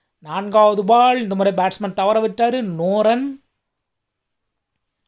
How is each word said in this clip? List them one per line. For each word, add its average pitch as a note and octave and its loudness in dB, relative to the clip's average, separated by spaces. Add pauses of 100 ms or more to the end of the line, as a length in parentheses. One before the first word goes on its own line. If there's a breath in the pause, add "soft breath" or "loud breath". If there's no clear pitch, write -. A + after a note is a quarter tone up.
(180)
நான்காவது G3+ 0
பால். B3 4
இந்த G3 -6
முறை G3 0
பேட்ஸ்மேன் F#3 -2
தவற G#3+ 0
விட்டாரு. A#3 -2
No F#3+ -2
run. B3 0 (1800)